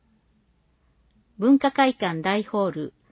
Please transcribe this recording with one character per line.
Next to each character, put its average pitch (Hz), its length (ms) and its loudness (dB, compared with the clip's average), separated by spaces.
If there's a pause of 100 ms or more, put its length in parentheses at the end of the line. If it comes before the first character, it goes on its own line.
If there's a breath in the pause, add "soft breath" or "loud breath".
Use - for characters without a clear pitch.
(1400)
文 254 220 4
化 269 140 0
会 262 220 2
館 170 280 -6
大 196 200 -2
ホ 202 260 -2
ー - 20 -2
ル、 156 240 -10 (180)